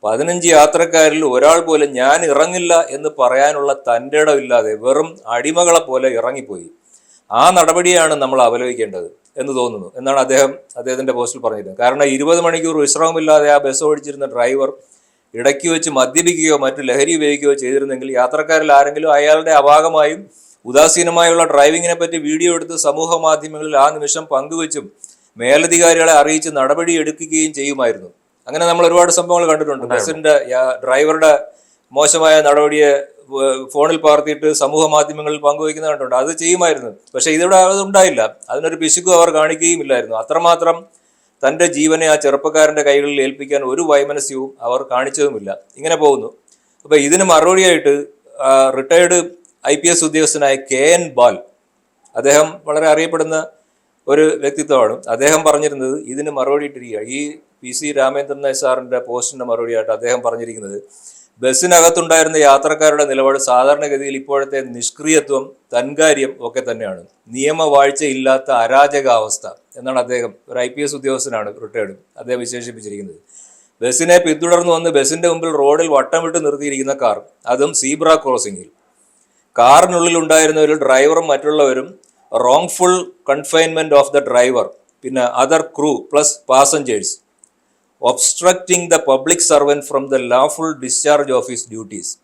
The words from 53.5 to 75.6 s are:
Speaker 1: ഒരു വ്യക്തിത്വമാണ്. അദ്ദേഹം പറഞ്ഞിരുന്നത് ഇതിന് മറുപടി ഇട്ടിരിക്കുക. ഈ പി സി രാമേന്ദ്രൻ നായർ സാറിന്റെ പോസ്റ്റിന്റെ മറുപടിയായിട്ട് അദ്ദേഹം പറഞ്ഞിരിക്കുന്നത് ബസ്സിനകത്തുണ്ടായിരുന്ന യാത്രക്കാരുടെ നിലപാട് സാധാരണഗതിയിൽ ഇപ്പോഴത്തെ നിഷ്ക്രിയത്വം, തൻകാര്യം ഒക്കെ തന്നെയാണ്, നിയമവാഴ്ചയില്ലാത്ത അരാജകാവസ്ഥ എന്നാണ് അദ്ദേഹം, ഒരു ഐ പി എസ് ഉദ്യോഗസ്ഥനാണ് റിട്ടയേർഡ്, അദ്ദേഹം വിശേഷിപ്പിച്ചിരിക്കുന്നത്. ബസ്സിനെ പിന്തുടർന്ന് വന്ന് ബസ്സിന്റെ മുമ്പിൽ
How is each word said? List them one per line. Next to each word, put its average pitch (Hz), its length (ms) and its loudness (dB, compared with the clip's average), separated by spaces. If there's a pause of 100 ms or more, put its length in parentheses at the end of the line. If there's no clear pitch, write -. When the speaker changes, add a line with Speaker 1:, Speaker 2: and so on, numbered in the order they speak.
Speaker 1:
ഒരു 151 140 4 (180)
വ്യക്തിത്വമാണ്. 139 520 0 (180)
അദ്ദേഹം 147 340 0
പറഞ്ഞിരുന്നത് 143 480 -2 (160)
ഇതിന് 147 260 -8
മറുപടി 139 300 -2
ഇട്ടിരിക്കുക. 123 340 -12 (160)
ഈ - 20 -6 (420)
പി 127 160 -14
സി 151 100 -8 (120)
രാമേന്ദ്രൻ 139 440 -2
നായർ 135 180 -4
സാറിന്റെ 127 460 -2
പോസ്റ്റിന്റെ 123 420 -8
മറുപടിയായിട്ട് 113 480 -4
അദ്ദേഹം 120 280 -4
പറഞ്ഞിരിക്കുന്നത് 113 520 -8 (640)
ബസ്സിനകത്തുണ്ടായിരുന്ന 165 960 2 (120)
യാത്രക്കാരുടെ 151 600 2
നിലപാട് 135 300 0 (100)
സാധാരണഗതിയിൽ 139 720 0
ഇപ്പോഴത്തെ 139 380 -4 (180)
നിഷ്ക്രിയത്വം, 143 640 -2 (300)
തൻകാര്യം 139 580 0 (160)
ഒക്കെ 123 220 -6
തന്നെയാണ്, 104 320 -8 (340)
നിയമവാഴ്ചയില്ലാത്ത 139 1120 0 (140)
അരാജകാവസ്ഥ 131 800 0 (340)
എന്നാണ് 127 240 -4
അദ്ദേഹം, 120 280 -6 (200)
ഒരു 123 140 -8
ഐ - 20 -8 (100)
പി 143 80 -8
എസ് 143 140 -8
ഉദ്യോഗസ്ഥനാണ് 127 500 -6 (160)
റിട്ടയേർഡ്, 104 280 -10 (280)
അദ്ദേഹം 123 240 -8
വിശേഷിപ്പിച്ചിരിക്കുന്നത്. 107 760 -14 (640)
ബസ്സിനെ 165 420 2
പിന്തുടർന്ന് 170 520 0
വന്ന് 170 200 -2
ബസ്സിന്റെ 156 360 -2
മുമ്പിൽ 165 280 -6